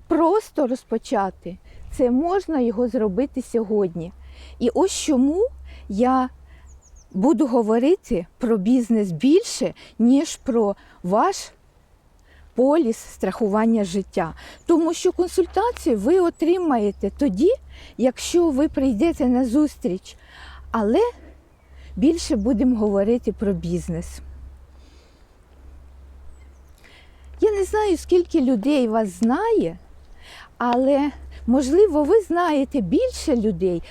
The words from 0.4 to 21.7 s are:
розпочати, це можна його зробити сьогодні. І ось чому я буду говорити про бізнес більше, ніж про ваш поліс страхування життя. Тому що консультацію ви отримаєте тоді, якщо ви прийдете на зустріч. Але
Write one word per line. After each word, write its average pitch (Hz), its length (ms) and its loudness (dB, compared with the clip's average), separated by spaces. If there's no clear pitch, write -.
розпочати, 202 920 -6
це 247 200 2
можна 320 480 0
його 240 280 0
зробити 220 540 -2
сьогодні. 196 720 -4
І 240 100 0
ось 370 220 0
чому 302 560 0
я 254 400 0
буду 247 360 2
говорити 233 800 0
про 226 200 0
бізнес 220 540 0
більше, 254 600 0
ніж 269 360 2
про 226 400 -2
ваш 233 480 0
поліс 262 420 2
страхування 214 880 -2
життя. 180 500 -4
Тому 330 280 2
що 359 180 -2
консультацію 359 880 -2
ви 294 220 2
отримаєте 302 1000 -2
тоді, 277 340 2
якщо 320 520 0
ви 285 200 0
прийдете 277 560 0
на 254 200 2
зустріч. 240 720 -2
Але 226 280 2